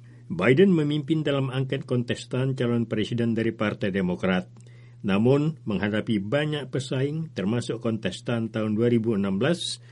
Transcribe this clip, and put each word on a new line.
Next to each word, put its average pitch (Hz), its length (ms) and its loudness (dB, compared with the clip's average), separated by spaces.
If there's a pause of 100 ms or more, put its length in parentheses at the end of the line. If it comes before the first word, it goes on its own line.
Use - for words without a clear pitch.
(280)
Biden 180 480 4
memimpin 151 480 0
dalam 139 240 0
angket 135 400 -4
kontestan 127 720 -2
calon 120 320 0
presiden 113 400 0
dari 113 240 0
Partai 104 320 -2
Demokrat. 92 640 0 (560)
Namun, 135 560 2
menghadapi 104 560 0
banyak 147 480 -2
pesaing, 143 640 -4
termasuk 113 480 -2
kontestan 113 720 -4
tahun 110 240 -2
dua 117 160 4
ribu 117 240 2
enam 98 240 0
belas, 160 400 -2 (120)